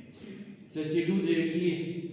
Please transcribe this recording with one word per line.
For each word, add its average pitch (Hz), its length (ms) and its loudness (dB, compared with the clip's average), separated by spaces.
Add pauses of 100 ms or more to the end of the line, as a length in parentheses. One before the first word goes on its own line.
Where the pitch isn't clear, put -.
(760)
Це 151 80 -2
ті 165 220 2
люди, 190 260 4
які 165 680 2 (100)